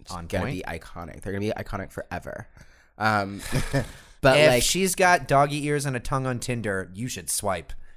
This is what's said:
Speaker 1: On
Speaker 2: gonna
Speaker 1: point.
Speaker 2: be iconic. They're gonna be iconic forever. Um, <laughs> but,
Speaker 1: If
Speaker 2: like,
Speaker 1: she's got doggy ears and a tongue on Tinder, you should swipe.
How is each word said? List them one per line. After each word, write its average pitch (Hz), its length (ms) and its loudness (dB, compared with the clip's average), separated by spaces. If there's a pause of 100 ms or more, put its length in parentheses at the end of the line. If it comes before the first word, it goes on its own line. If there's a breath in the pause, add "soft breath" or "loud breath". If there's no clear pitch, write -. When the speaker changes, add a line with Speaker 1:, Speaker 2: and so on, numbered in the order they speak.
(100)
Speaker 1:
On 85 160 -10
Speaker 2:
gonna 92 180 -2
Speaker 1:
point. 127 120 -4
Speaker 2:
be 92 120 -8
iconic. - 540 -12
They're 98 100 -6
gonna 101 140 -2
be 107 100 0
iconic 98 340 -8
forever. - 580 -10 (500 soft breath)
Um, 101 480 0
<laughs> - 720 -4
but, 135 180 6
Speaker 1:
If 151 100 8
Speaker 2:
like, 123 140 6
Speaker 1:
she's 185 340 2
got 180 320 4
doggy 143 380 4
ears 147 200 0
and 135 100 -2
a 117 40 -2
tongue 135 260 -2
on 123 140 -2
Tinder, 101 520 -2
you 107 160 -8
should 87 220 -8
swipe. 92 420 -2 (240)